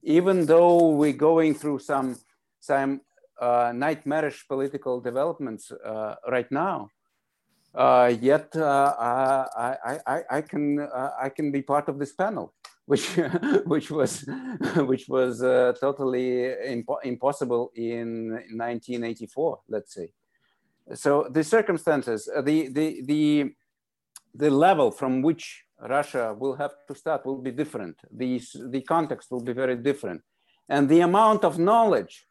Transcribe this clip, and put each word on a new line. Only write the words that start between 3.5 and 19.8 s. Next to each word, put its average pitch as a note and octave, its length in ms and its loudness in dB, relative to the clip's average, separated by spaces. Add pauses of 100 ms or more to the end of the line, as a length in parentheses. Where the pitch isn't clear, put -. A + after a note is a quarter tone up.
nightmarish D3 720 -4
political C3+ 520 -4
developments, B2+ 720 -6
uh, A2 440 -8 (120)
right B2 240 -2
now, C#3+ 380 -4 (840)
uh, B2 460 6
yet, D3 340 2
uh, C#3 440 2
I, B2+ 840 0
I, C3 220 -6
I, D3 180 -2 (140)
I D#3 40 -2
can, D3 380 -2
uh, C#3 400 -6
I C3+ 100 -4
can D3 220 -6
be C#3 120 -4
part D3 260 0
of C#3+ 80 -6
this C#3 160 -8
panel, F#3 400 -6 (320)
which, - 220 0 (340)
<laughs> B3+ 240 2
which D#3+ 240 -2
was, D3 360 -2 (260)
<laughs> - 240 -4
which C3 340 0
was, B2+ 320 0
uh, B2+ 380 4
totally B2+ 720 -2 (140)
impo-, B2+ 360 -6
impossible B2 720 -2
in A#2 760 -6
nineteen A#2 520 -6
eighty-four, A#2 640 -6
let's G#2+ 240 -8